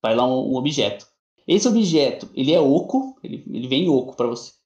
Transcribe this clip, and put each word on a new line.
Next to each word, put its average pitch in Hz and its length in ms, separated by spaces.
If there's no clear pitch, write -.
Faz 113 160
lá 127 100
um, 127 260
um 127 40
objeto. 127 500
Esse 202 220
objeto, 165 640
ele 135 220
é 175 60
oco, 262 640
ele, - 260
ele 123 200
vem 147 200
oco 131 280
pra 120 120
você. 117 240